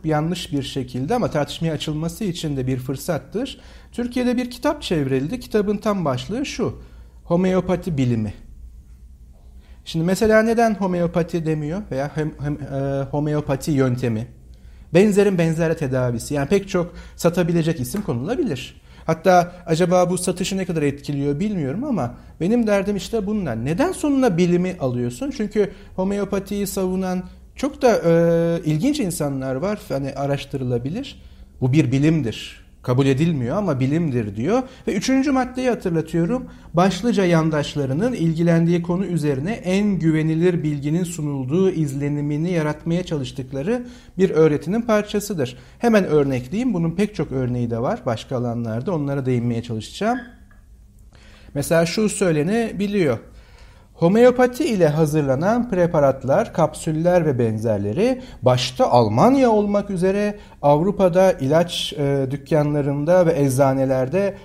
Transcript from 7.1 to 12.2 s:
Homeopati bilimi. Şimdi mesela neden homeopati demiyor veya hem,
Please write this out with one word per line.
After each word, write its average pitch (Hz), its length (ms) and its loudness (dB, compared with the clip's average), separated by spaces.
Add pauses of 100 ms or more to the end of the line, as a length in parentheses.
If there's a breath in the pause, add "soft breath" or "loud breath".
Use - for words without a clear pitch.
Homeopati 180 720 0
bilimi. 113 360 0 (1500 soft breath)
Şimdi 165 200 -2
mesela 214 360 4
neden 226 340 2
homeopati 175 680 -2
demiyor 156 360 -2 (100)
veya 139 240 -4
hem, 156 160 -4 (100)